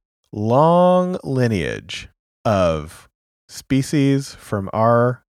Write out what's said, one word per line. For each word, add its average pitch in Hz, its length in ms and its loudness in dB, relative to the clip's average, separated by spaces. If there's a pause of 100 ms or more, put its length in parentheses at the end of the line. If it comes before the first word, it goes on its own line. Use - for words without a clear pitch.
(320)
long 175 880 2
lineage 101 840 -4 (360)
of 85 640 -2 (400)
species 139 840 -2
from 98 380 -8
our 117 600 2